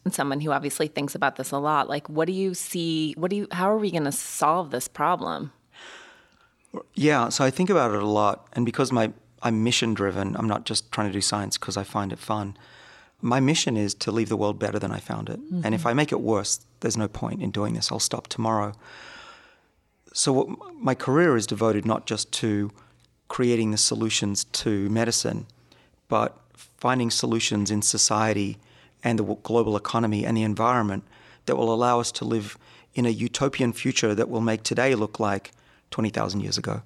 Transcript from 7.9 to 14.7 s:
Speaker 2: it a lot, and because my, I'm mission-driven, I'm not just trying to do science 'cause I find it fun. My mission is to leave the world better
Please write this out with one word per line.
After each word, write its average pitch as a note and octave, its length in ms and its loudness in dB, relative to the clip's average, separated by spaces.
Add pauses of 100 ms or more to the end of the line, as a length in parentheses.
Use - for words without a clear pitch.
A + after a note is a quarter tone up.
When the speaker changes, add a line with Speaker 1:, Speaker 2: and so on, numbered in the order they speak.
Speaker 2:
it G#2 100 0
a G#2 40 0
lot, G#2 480 2
and A#2+ 100 2
because B2 280 0
my, A2 200 4 (300)
I'm A2+ 220 2
mission-driven, G2+ 720 0
I'm A2+ 120 0
not G#2+ 160 0
just - 280 -4
trying G#2 160 0
to F#2+ 40 -2
do G2+ 80 -2
science G2+ 380 -2
'cause - 180 -8
I G2 80 -2
find G2+ 280 -4
it - 60 -8
fun. G#2 380 -4 (640)
My B2 200 2
mission C3+ 360 2
is G#2 180 0
to - 160 -4
leave A2+ 180 0
the A2 80 0
world G#2 220 0
better G#2 200 -2